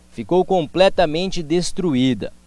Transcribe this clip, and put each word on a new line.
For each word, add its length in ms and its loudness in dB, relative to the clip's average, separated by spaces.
ficou 340 0
completamente 960 0
destruída. 880 0